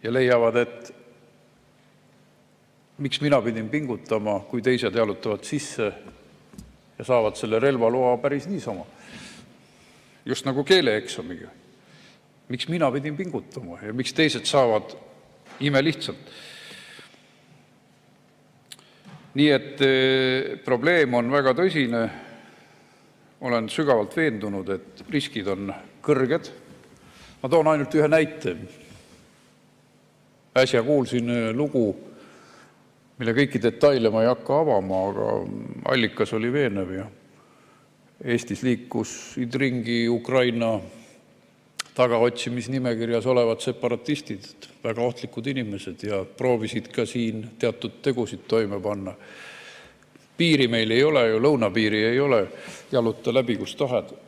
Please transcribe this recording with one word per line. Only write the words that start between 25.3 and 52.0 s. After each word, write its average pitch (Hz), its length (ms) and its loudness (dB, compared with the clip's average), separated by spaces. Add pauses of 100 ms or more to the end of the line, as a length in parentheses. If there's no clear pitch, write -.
on 98 260 -4 (300)
kõrged. 135 460 0 (960)
Ma 131 60 -4
toon 156 180 4
ainult 147 260 2
ühe 151 140 4
näite. 151 500 0 (2000)
Äsja 127 260 4
kuulsin, 123 460 2
eh, 117 240 0
lugu, 127 420 2 (1200)
mille 117 140 0
kõiki 135 280 2
detaile 120 500 4
ma 110 120 2
ei 117 40 6
hakka 131 320 2
avama, 98 500 2
aga 107 360 -2 (480)
allikas 113 400 0
oli 113 180 -2
veenev 104 400 -2
ja 95 140 -8 (1120)
Eestis 120 460 -4
liikus - 720 -4 (180)
ringi 120 560 0
Ukraina 117 720 0 (1120)
tagaotsimisnimekirjas 120 1300 0
olevad 120 360 2
separatistid, 120 1040 -6 (180)
väga 113 180 -4
ohtlikud 127 460 -4
inimesed 107 560 -6
ja 98 220 -4
proovisid 117 640 -2
ka 117 160 -2
siin 113 380 -4 (160)
teatud - 420 -4
tegusid 117 460 -2
toime 104 340 0
panna. 98 320 -6 (1200)
Piiri 156 300 4
meil 113 240 2
ei 123 120 6
ole 143 260 4
ju, 110 100 2
lõunapiiri 110 680 2